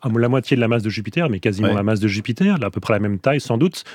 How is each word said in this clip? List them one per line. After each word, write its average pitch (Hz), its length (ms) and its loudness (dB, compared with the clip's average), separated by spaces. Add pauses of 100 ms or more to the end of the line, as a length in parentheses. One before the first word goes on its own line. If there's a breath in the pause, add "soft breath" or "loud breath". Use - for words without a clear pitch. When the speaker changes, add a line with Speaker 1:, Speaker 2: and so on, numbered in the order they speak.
Speaker 1:
à 131 120 -2
la 117 140 4
moitié 131 280 0
de 120 40 2
la 113 80 2
masse 117 140 2
de 107 80 -2
Jupiter, 127 400 -4
mais 98 100 -4
quasiment 104 280 0
Speaker 2:
Ouais. 107 60 2
Speaker 1:
la 101 80 0
masse 104 180 2
de 107 60 0
Jupiter, 120 520 0
elle 120 60 -2
a - 20 -2
à 98 40 -4
peu 104 100 -6
près - 120 -2
la 101 80 2
même 101 180 -2
taille 139 220 2
sans - 160 -2
doute. 156 260 0 (120)